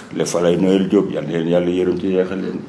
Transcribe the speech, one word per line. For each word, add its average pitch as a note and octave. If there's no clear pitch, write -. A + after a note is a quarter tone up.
les D#2+
Falaye F2
Noël F#2+
Diop, F#2+
yàlla D2+
na E2
leen E2
yàlla F2
yërëm F2+
ci F#2+
yeexal F#2
leen, F#2